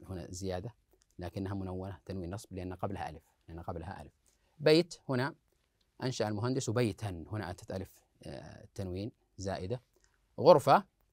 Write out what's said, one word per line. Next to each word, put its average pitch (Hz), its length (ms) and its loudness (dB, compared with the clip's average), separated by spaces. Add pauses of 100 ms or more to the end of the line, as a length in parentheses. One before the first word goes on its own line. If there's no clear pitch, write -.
هنا 92 240 -10
زيادة، 92 440 -6 (440)
لكنها 95 360 -6
منونة 92 500 -6
تنوين 95 260 -8
نصب 101 220 -10
لأن 90 220 -6
قبلها 98 360 -6
ألف، 76 120 -14 (260)
لأن 82 120 -12
قبلها 85 420 -10
ألف. 73 100 -18 (460)
بيت، 156 360 6 (140)
هنا 131 260 0 (680)
أنشأ 123 260 0
المهندس 123 420 -2
بيتًا، 104 600 -2
هنا 98 180 -4
أتت 104 200 -12
ألف، 95 200 -6 (320)
آه، - 520 -14
تنوين 95 380 -6 (240)
زائدة. 95 460 -6 (580)
غرفة، 160 440 10 (280)